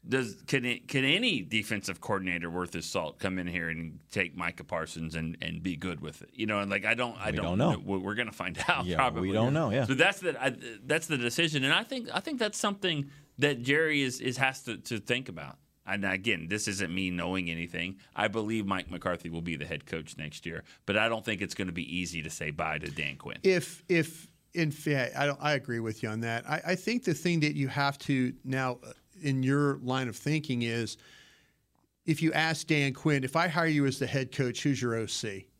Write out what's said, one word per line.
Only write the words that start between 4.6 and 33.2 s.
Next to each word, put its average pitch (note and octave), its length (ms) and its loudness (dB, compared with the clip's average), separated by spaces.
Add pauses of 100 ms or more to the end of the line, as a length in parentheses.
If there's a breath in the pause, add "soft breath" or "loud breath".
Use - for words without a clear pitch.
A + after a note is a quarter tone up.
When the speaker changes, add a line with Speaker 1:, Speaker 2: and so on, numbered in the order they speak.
Speaker 1:
Parsons D#2+ 500 -4
and, E2 280 -2
and E2 200 -6
be F2 140 0
good E2+ 240 -4
with D#2 220 -10
it? - 100 -20
You G#2+ 140 -4
know, G#2+ 140 2
and, G2 100 -2
like, G2 160 0
I A2+ 80 4
don't, A#2 260 -2
I G#2+ 100 -2
Speaker 2:
We - 60 0
Speaker 1:
don't G#2 80 0
Speaker 2:
don't F2 140 2
know. D3+ 140 6
Speaker 1:
know. A#2 120 -2
We're, G2 140 0
we're G2 160 -2
gonna A2 180 -2
find F2+ 320 -6
<laughs> - 40 -4
out D3 180 2
Speaker 2:
Yeah, F2+ 60 0
we E2 40 2
Speaker 1:
probably. F#2+ 360 2
Speaker 2:
don't A2+ 200 6
know, D3+ 180 2
yeah. B2+ 140 4
Speaker 1:
So A#2 80 2
that's E3+ 280 6
the, C#3+ 220 -2
I, C3+ 120 2 (320)
that's D#3 220 2
the D3+ 100 2
decision, D3 440 2
and C#3 120 4
I F#3+ 100 2
think, B3 300 -6
I - 60 2
think C#4+ 180 -4
that's G#3 180 0
something F#3 540 0 (280 loud breath)
that C#3+ 240 4
Jerry D3 380 4
is, B2+ 220 0
is B2 160 -2
has C3+ 240 2
to, A2+ 160 -6
to - 200 -4
think B2 300 0
about. D2+ 300 -12 (260)
And G2 220 -2
again, F#2+ 420 0
this G#2 200 -2
isn't F#2+ 260 -2
me F#2 160 0
knowing F2 400 -2
anything. E2+ 460 -4 (200 loud breath)
I G#2+ 120 2
believe G#2+ 360 0
Mike F#2+ 260 -2
McCarthy F2 380 -4
will E2 140 -4
be E2+ 140 -2
the C#2+ 100 -6
head D#2+ 180 -6
coach E2 320 -8
next D#2 300 -10
year, E2 180 -8 (220 loud breath)
but G2+ 100 2
I A2 140 4
don't A2 140 -4
think G#2 180 -2
it's F2+ 120 -4
gonna F#2 180 -2
be E2 260 -6
easy E2 240 -4
to D2+ 80 -6
say D#2 200 -6
bye D#2 280 -2
to D#2 120 -6
Dan C#2+ 260 -4
Quinn. - 260 -12
Speaker 3:
If, F3+ 480 2
if - 360 0 (280)
in D#3+ 160 0
fact, C#3+ 480 0
I C#3+ 80 2
don't, C#3 160 -2
I D3 100 2
agree B2 280 -2
with A2 220 -4
you A2+ 60 -2
on A2 120 -2
that. A#2 280 -2
I, D#3 200 -2
I F3+ 80 2
think A#3 280 0
the F3+ 100 4
thing E3+ 260 2
that D3+ 160 2
you C#3 120 0
have C#3 300 0
to B2+ 340 2 (100)
now, C3 400 -2
uh, A#2 100 -14 (280)
in C3+ 220 2
your C#3 360 4
line B2+ 280 0
of A2 80 -4
thinking D3 480 0
is, A#2 340 0 (1120 loud breath)
if D#3+ 160 2
you D#3 100 4
ask D#3+ 340 2
Dan C#3+ 280 4
Quinn, C#3+ 300 2